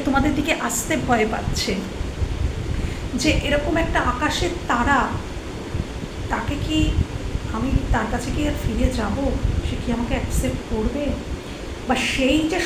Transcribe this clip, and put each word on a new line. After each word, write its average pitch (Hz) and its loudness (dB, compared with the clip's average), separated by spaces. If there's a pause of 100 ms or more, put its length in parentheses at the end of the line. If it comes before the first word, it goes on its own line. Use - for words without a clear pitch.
তোমাদের 277 4
দিকে 302 2 (140)
আসতে - -2 (140)
ভয় 226 4
পাচ্ছে - -2 (1500)
যে 320 2 (180)
এরকম 294 2 (100)
একটা 330 2 (120)
আকাশের 302 0 (180)
তারা, 254 4 (1300)
তাকে 220 0 (100)
কি 311 2 (760)
আমি, 240 0 (240)
তার 220 2
কাছে 240 -2
কি 302 0
আর 285 0
ফিরে 240 2 (120)
যাব? 202 0 (520)
সে - -2
কি - -6 (100)
আমাকে 240 -2
অ্যাকসেপ্ট 254 -2 (100)
করবে? 240 0 (840)
বা 156 2 (160)
সেই 277 4 (120)
যে 359 0